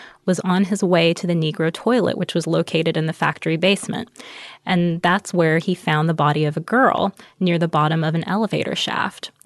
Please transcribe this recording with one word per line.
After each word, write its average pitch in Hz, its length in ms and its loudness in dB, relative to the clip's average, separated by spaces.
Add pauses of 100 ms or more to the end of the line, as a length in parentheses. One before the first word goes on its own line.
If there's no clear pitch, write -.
(240)
was 180 160 0
on 190 240 2
his 196 180 -2
way 170 320 4
to - 120 -8
the 175 80 0
Negro 160 380 0
toilet, - 460 0
which - 160 -4
was 165 120 -2
located 165 500 0
in 160 100 0
the 156 60 -2
factory 156 440 -2
basement. 185 520 -2 (560)
And 175 380 0
that's 185 320 2
where 165 240 4
he 180 160 -2
found 160 340 0
the 165 60 0
body 151 300 2
of 151 120 -2
a 160 40 -6
girl 220 540 2 (260)
near 175 180 2
the 165 100 0
bottom 160 360 0
of 160 100 -2
an 165 100 -2
elevator 180 520 -2
shaft. - 540 -6 (160)